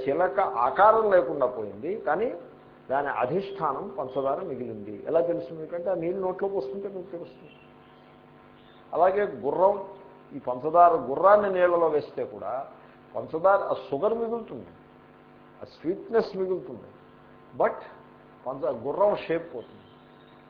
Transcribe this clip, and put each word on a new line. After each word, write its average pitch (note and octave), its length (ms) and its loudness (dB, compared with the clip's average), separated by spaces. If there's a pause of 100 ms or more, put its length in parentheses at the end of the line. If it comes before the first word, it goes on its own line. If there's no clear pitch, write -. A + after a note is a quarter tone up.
చిలక E3+ 320 0
ఆకారం G3+ 720 4
లేకుండా D#3+ 340 2
పోయింది, A2 540 -6
కానీ F3+ 340 -2 (560)
దాని C#3+ 180 0
అధిష్టానం C#3+ 920 -4
పంచదార C3+ 400 -2
మిగిలింది. A2+ 680 -10
ఎలా D#3+ 140 4
తెలుస్తుంది? E3 400 -4
ఎందుకంటే E3+ 280 -8
ఆ F#3+ 40 0
నీళ్ళు F3 280 -4
నోట్లో F#3 280 -4
పోసుకుంటే G3 380 -6
మీకు F#3+ 240 -12
తెలుస్తుంది. E3 400 -16 (1400)
అలాగే F#3 300 4
గుర్రం, E3 600 2 (520)
ఈ C#3 40 -10
పంచదార D#3 540 6
గుర్రాన్ని F3+ 600 4
నీళ్ళలో F3 340 4
వేస్తే D3 360 -2
కూడా G#2+ 440 -8 (480)
పంచదార, E3 440 2
ఆ - 140 -2
షుగర్ E3+ 400 -2
మిగులుతుంది, A3+ 540 -6 (920)
ఆ G#2+ 40 -14
స్వీట్నెస్ G3 720 -2
మిగులుతుంది, E3+ 440 -4 (760)
but G3 160 2 (720)
పంచ-, C#3 280 -4
గుర్రం D3+ 400 2
షేప్ E3 380 -4
పోతుంది. - 280 -14 (680)